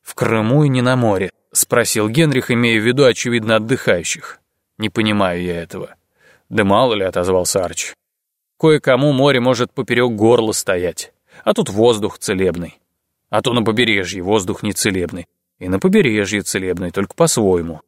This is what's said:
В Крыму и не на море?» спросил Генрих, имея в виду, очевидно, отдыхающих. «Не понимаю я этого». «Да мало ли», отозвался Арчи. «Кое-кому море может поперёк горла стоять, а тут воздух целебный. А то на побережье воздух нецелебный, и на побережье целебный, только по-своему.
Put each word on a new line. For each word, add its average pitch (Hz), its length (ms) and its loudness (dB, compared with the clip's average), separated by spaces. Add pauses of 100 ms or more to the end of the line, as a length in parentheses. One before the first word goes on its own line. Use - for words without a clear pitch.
В - 140 -18
Крыму 113 500 2
и 139 40 2
не 127 120 0
на 127 160 2
море?» 98 340 0 (220)
спросил 110 560 0
Генрих, 131 420 0
имея 117 300 2
в 110 40 -4
виду, 127 200 4
очевидно, 117 500 2
отдыхающих. - 840 -2 (360)
«Не 107 120 -4
понимаю 104 540 0
я 85 180 -6
этого». 95 340 -14 (540)
«Да 110 160 0
мало 110 280 2
ли», 98 120 -2
отозвался 92 580 0
Арчи. - 300 -8 (640)
«Кое-кому 147 540 4
море 131 260 2
может 120 320 0
поперёк 120 440 0
горла 113 360 4
стоять, 90 640 -4 (320)
а 107 80 2
тут 185 160 -2
воздух 107 480 2
целебный. 87 640 -4 (500)
А 110 120 -2
то 120 120 -2
на 117 100 0
побережье 101 600 0
воздух 101 400 -2
нецелебный, 92 640 -4 (320)
и 90 80 -12
на 95 120 -2
побережье 107 640 0
целебный, 90 500 -4
только 98 240 -4
по-своему. 90 720 0